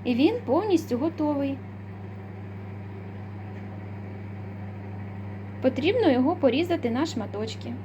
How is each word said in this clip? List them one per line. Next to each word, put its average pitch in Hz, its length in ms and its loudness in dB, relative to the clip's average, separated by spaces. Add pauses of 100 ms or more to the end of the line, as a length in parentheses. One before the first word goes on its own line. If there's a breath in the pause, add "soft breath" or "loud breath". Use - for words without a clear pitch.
і 247 120 2
він 320 200 6 (100)
повністю 330 520 4
готовий. 285 600 0 (4000)
Потрібно 320 500 4
його 262 240 6
порізати 294 540 4
на 254 160 2
шматочки. 220 680 -4 (120)